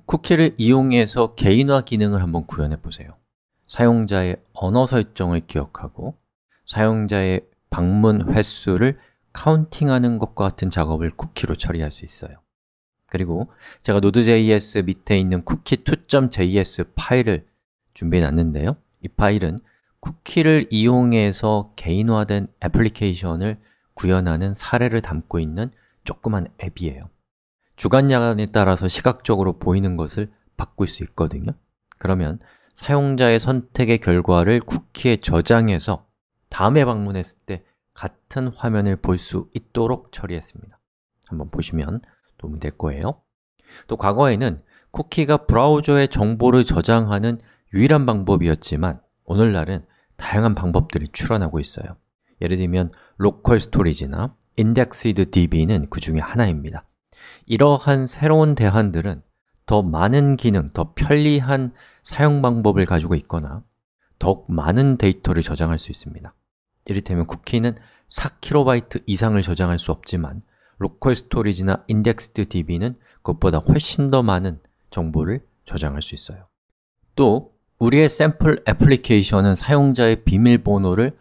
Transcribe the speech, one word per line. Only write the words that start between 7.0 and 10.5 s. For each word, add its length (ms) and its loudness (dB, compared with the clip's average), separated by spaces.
방문 600 2
횟수를 680 0
카운팅하는 840 0
것과 300 -4
같은 200 -6